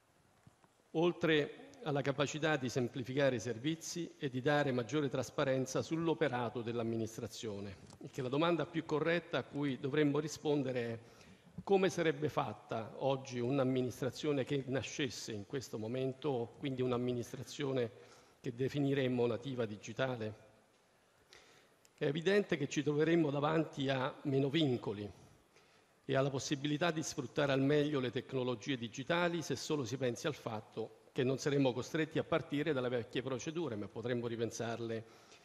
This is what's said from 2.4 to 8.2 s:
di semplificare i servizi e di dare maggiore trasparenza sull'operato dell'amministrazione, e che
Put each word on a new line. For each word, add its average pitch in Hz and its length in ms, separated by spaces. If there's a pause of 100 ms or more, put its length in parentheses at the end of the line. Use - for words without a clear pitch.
di 131 100
semplificare 127 680
i - 20
servizi 143 800
e 147 120
di 123 120
dare 143 320
maggiore 127 360
trasparenza 131 720
sull'operato 139 800
dell'amministrazione, 113 1160 (240)
e - 80
che - 120